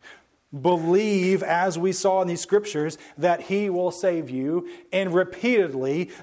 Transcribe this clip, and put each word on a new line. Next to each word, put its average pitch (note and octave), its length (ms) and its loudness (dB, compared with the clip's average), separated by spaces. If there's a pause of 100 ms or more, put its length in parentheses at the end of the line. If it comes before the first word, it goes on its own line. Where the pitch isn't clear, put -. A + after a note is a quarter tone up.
(600)
Believe, F3+ 800 2
as E3+ 380 0
we F#3 120 0
saw F#3+ 300 2
in F3+ 60 0
these E3+ 140 -4
scriptures, D#3+ 560 0 (200)
that E3+ 260 2
he G3+ 280 -2
will F3+ 180 0
save E3+ 400 -2
you, C#3+ 400 -4 (220)
and F#3+ 200 0
repeatedly, F3 1000 0 (120)